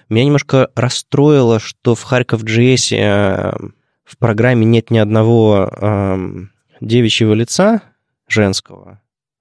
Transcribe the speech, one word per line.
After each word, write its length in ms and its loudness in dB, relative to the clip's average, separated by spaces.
Меня 160 0
немножко 500 0
расстроило, 840 0
что 340 -4
в 80 -14
Харьков 400 -4
G 320 2
S, 160 -2
э, 640 -2
в 140 -20
программе 480 2
нет 240 2
ни 80 2
одного, 720 2
эм, 680 -4
девичьего 540 0
лица 480 0
женского. 720 -4